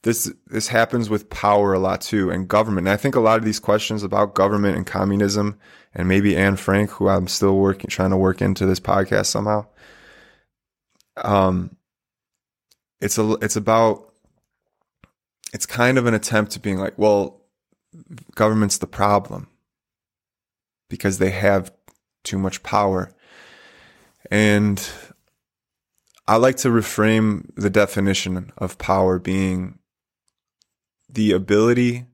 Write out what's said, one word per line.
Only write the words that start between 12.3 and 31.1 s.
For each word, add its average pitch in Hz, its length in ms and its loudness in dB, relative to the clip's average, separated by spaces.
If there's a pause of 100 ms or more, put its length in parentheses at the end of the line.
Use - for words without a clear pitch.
it's - 160 -4
a, 110 240 0
it's 107 160 -4
about, 110 560 0 (1400)
it's - 120 -10
kind 123 300 0
of 120 100 2
an 117 80 2
attempt 107 380 -2
to - 80 -12
being 98 180 -4
like, 95 200 -6
"Well, 104 420 2 (960)
government's 107 440 2
the - 100 -8
problem 101 580 -2 (1400)
because 95 280 -4
they 92 120 2
have 98 420 0 (520)
too 95 140 -6
much 95 240 -4
power." 98 500 -2 (1160)
And 104 560 2 (1400)
I 110 100 2
like 131 200 4
to 135 120 -2
reframe 110 840 2
the 98 160 -2
definition 98 880 0
of - 200 -8
power 92 400 2
being 92 600 -4 (1300)
the 110 220 0